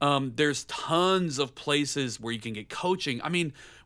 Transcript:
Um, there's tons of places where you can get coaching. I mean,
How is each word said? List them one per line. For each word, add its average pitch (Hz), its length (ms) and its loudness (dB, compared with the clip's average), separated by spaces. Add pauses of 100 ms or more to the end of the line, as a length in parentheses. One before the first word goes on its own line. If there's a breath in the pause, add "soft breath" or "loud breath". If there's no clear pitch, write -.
Um, 139 340 2
there's 147 300 2
tons 175 720 2
of 139 160 -2
places 143 640 0
where 113 120 -6
you 117 80 -4
can 113 140 -8
get 104 160 -10
coaching. 180 540 -2
I 147 60 -4
mean, 170 240 0 (320 loud breath)